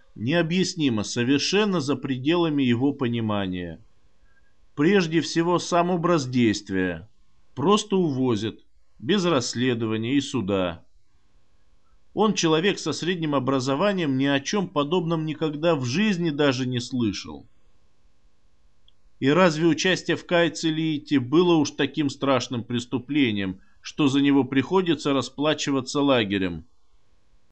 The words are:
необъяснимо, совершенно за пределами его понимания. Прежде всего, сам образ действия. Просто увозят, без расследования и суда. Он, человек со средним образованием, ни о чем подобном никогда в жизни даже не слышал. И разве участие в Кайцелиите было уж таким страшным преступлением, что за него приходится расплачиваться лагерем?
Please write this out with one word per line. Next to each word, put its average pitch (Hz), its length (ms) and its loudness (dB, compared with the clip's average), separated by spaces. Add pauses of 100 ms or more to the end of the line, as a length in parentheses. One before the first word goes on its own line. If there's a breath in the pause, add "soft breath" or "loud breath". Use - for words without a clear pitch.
(140)
необъяснимо, 156 920 0
совершенно 151 760 0
за 135 160 -2
пределами 143 640 0
его 127 320 2
понимания. 104 920 -4 (920)
Прежде 165 460 4
всего, 165 360 0
сам 175 320 0
образ 170 380 0
действия. 98 840 0 (460)
Просто 196 400 0
увозят, 127 640 0 (400)
без 175 260 0
расследования 117 920 0
и 139 40 2
суда. 95 640 -4 (1300)
Он, 208 200 2
человек 165 460 2
со 151 140 -4
средним 160 420 -4
образованием, 139 840 0
ни 135 80 0
о 139 140 2
чем 185 280 -2
подобном 160 580 -2
никогда 156 500 0
в 131 100 -2
жизни 170 460 0
даже 139 340 0
не 123 140 -2
слышал. 104 680 -4 (1700)
И 131 100 2
разве 165 380 4
участие 165 500 0
в - 80 -12
Кайцелиите 160 920 0
было 165 360 4
уж 143 160 2
таким 143 380 -2
страшным 127 540 -2
преступлением, 120 1000 -2 (200 soft breath)
что - 260 -2
за 135 120 2
него 139 240 4
приходится 147 720 0
расплачиваться 139 880 -2
лагерем? 98 640 0 (840)